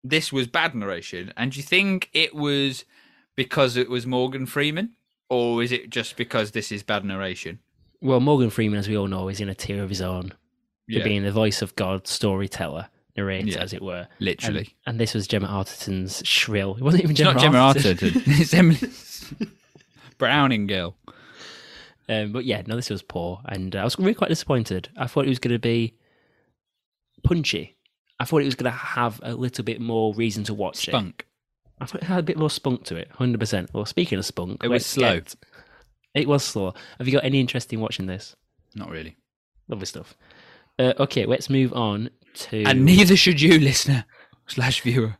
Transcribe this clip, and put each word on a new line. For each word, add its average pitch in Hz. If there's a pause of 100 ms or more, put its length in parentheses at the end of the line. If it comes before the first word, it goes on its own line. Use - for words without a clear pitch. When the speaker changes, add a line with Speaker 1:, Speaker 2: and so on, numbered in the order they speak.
Speaker 1:
this 151
was 131
bad 160
narration. 95
And 127
do 131
you 143
think 190
it 156
was 143 (500)
because 131
it 123
was 123
Morgan 131
Freeman? 151 (380)
Or 120
is 123
it 120
just -
because 110
this 107
is 101
bad 101
narration? 95 (420)
Speaker 2:
Well, 131
Morgan 135
Freeman, 104
as 98
we 107
all 98
know, 95
is 98
in 101
a 92
tier 101
of 95
his 95
own. 92 (560)
For 113
Speaker 1:
Yeah. 87
Speaker 2:
being 104
the 101
voice 107
of 95
God, 95
storyteller, 95 (280)
narrator, 98
Speaker 1:
Yeah. 85
Speaker 2:
as 95
it 90
were. 90 (120)
Speaker 1:
Literally. 104
Speaker 2:
And, -
and 113
this 113
was 101
Gemma 101
Arterton's 95
shrill. 98
It 120
wasn't 165
even 156
Speaker 1:
It's 139
Speaker 2:
Gemma 143
Speaker 1:
not 127
Gemma 143
Speaker 2:
Arterton. 135 (160)
Speaker 1:
Arterton. 143
<laughs> -
It's 156
Emily 165 (1400)
Browning 127
girl. 92 (1120)
Speaker 2:
Um, 107
but 123
yeah, 101
no, 107
this 123
was 101
poor. 90
And, 92
uh, 98
I 95
was 120
really 190
quite -
disappointed. 113
I 135
thought 139
it 139
was 127
gonna 120
be 117 (1300)
punchy. - (440)
I 120
thought 156
it 139
was 131
gonna 123
have 120
a 120
little 123
bit 113
more 113
reason 110
to 104
watch 101
it. -
Speaker 1:
Spunk. 107 (520)
Speaker 2:
I 127
thought -
it 170
had 180
a 170
bit 160
more 156
spunk -
to 87
it, -
hundred 123
percent. 104
Well, 104
speaking 165
of 95
spunk, -
Speaker 1:
It 120
was 120
Speaker 2:
let's -
Speaker 1:
slow. 120
Speaker 2:
get, - (800)
it 139
was 143
slow. 95 (240)
Have 123
you 131
got 139
any 135
interest 123
in 110
watching 98
this? 92 (380)
Speaker 1:
Not 98
really. 80 (520)
Speaker 2:
Lovely 107
stuff. - (640)
Uh, 127
okay, 131
let's -
move 131
on 110 (240)
to -
Speaker 1:
And 135
neither 185
should 165
you, 160
listener 135 (420)
slash 127
viewer. 117